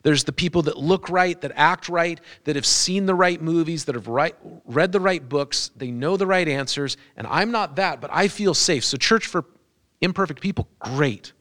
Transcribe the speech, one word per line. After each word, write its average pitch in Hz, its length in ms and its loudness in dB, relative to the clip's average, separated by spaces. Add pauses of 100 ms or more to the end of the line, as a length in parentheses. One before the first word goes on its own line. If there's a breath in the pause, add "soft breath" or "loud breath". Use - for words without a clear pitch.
There's 147 220 2
the - 80 -4
people 175 300 0
that 151 140 -2
look 170 320 0
right, 180 320 2
that 143 140 -8
act 165 340 2
right, 170 300 0 (240 loud breath)
that 151 120 -2
have 139 100 -2
seen 190 400 2
the 190 100 4
right 180 260 4
movies, 160 440 0
that 131 100 -2
have 110 120 -8
right, 135 280 0 (300)
read 160 260 2
the 196 80 2
right 180 280 0
books, 143 480 -2
they 127 160 -8
know 147 260 -2
the 190 100 0
right 185 200 2
answers, 139 500 -4 (200 soft breath)
and - 100 -8
I'm 196 240 0
not 185 260 -2
that, 160 240 -2
but 143 120 -10
I 185 140 2
feel 190 260 0
safe. 147 320 0
So - 120 -2
church - 280 2
for - 200 -4 (560)
imperfect 180 400 -2
people, 190 260 -2 (120)
great. 127 600 -2